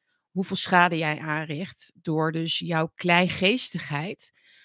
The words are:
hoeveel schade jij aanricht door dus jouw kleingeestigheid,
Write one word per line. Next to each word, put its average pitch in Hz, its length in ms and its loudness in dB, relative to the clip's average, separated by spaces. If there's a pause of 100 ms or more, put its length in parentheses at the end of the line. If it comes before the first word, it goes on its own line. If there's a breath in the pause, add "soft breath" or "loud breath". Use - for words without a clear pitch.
(320)
hoeveel 190 240 -4
schade 175 420 4
jij 151 220 -2
aanricht 156 760 -6
door 160 360 -2
dus 165 280 -2
jouw 165 360 -2
kleingeestigheid, 180 1400 0 (340 soft breath)